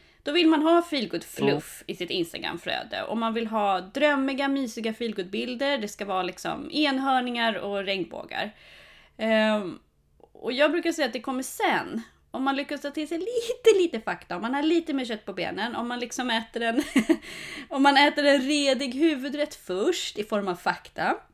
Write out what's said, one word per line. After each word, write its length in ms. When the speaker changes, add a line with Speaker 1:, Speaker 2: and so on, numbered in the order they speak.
Speaker 1:
Då 100
vill 160
man 140
ha 200
feelgood-fluff 1000
Speaker 2:
Mm. 40
Speaker 1:
i 100
sitt 140
Instagram-flöde, 920
och 160
man 160
vill 120
ha 340
drömmiga, 680
mysiga 460
feelgood-bilder. 840
Det 100
ska 160
vara, 180
liksom, 500
enhörningar 840
och 260
regnbågar. 680
Ehm, 640
och 200
jag 180
brukar 220
säga 140
att 60
det 80
kommer 220
sen. 600
Om 120
man 140
lyckas 260
ta 80
till 180
sig 100
lite, 600
lite 220
fakta, 360
om 60
man 120
har 80
lite 300
mer 120
kött 200
på 80
benen, 440
om 120
man, 120
liksom, 300
äter 320
en, 200
<laughs> 420
om 140
man 140
äter 280
en 160
redig 540
huvudrätt 600
först 640
i 60
form 240
av 80
fakta, 600